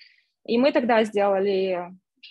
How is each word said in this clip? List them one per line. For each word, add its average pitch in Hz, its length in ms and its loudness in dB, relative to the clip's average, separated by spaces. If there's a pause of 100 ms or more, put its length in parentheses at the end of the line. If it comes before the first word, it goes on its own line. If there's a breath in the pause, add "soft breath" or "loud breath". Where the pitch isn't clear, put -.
(460 soft breath)
И 233 120 0
мы 277 140 2
тогда 240 320 2
сделали, 190 880 -2 (380)